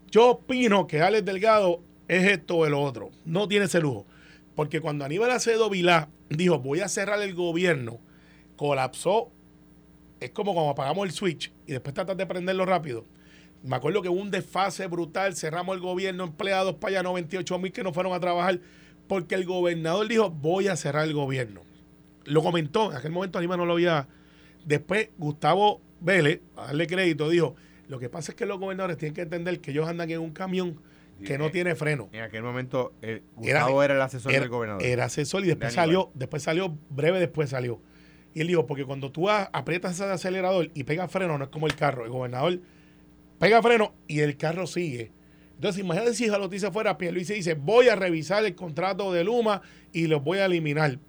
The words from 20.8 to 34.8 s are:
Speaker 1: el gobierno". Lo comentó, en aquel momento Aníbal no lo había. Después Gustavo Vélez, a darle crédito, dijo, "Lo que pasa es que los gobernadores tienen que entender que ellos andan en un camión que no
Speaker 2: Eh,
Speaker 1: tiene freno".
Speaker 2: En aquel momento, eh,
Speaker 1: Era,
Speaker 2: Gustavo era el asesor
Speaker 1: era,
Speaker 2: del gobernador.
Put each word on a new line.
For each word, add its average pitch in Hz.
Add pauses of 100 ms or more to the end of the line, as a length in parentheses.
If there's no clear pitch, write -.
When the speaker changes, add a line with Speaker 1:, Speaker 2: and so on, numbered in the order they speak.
Speaker 1:
el 156
gobierno". 131 (640)
Lo 151
comentó, 175
en 151
aquel 147
momento 185
Aníbal 175
no 175
lo 170
había. 170 (560)
Después 160 (100)
Gustavo 165 (200)
Vélez, 170 (160)
a 107
darle 147
crédito, 160
dijo, 160 (340)
"Lo 131
que 123
pasa 160
es -
que -
los 196
gobernadores 190
tienen 151
que 175
entender 170
que 147
ellos 156
andan 170
en 165
un 165
camión 180 (440)
que 139
no 151
Speaker 2:
Eh, 156
Speaker 1:
tiene 175
freno". 147
Speaker 2:
En 110
aquel 110
momento, 127 (100)
eh, 110 (200)
Speaker 1:
Era, 135
Speaker 2:
Gustavo 135
era 143
el 135
asesor 131
Speaker 1:
era, 135
Speaker 2:
del 131
gobernador. 110